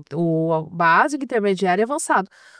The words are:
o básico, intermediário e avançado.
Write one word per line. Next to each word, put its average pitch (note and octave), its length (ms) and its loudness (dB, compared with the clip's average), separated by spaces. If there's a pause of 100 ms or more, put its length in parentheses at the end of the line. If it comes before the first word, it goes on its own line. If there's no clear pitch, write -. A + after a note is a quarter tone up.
(140)
o D#3+ 580 0
básico, F#3+ 520 2
intermediário G3 580 0
e - 20 4
avançado. C#4 440 -2 (320)